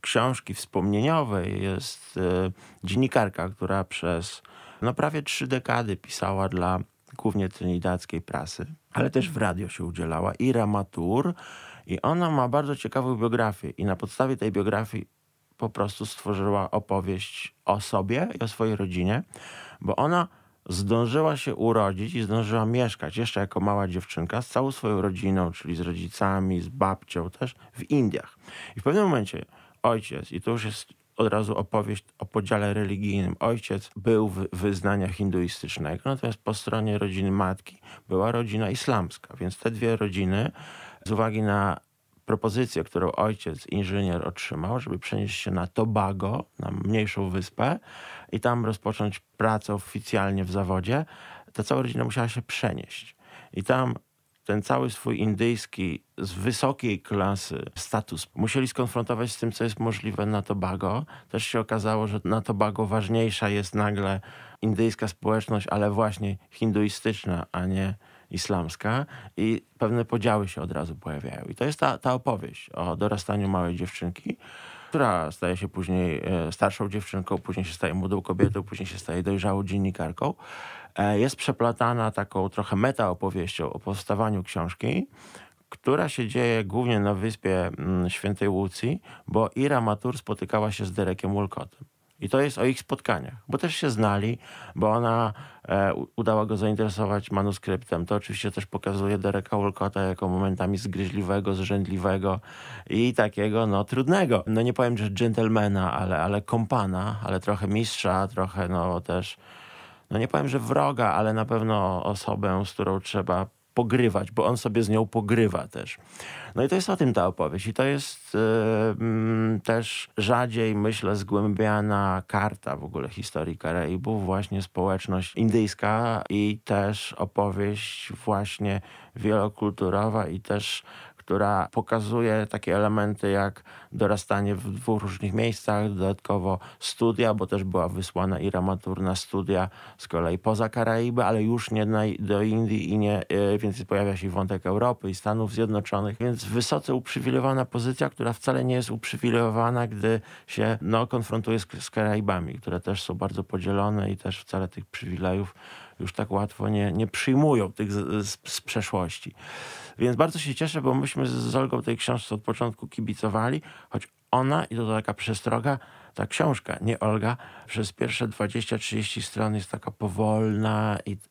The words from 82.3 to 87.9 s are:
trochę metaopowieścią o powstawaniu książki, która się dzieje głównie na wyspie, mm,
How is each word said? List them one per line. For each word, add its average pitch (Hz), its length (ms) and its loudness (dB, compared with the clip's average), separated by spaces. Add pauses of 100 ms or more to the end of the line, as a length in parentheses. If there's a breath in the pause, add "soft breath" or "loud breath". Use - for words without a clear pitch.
trochę 101 260 -2
metaopowieścią 95 1000 0
o - 60 -8
powstawaniu 101 640 0
książki, 113 640 -2 (600 loud breath)
która 151 400 0
się 123 180 -2
dzieje 117 360 2
głównie 113 360 2
na 101 140 4
wyspie, 95 540 0
mm, 90 420 0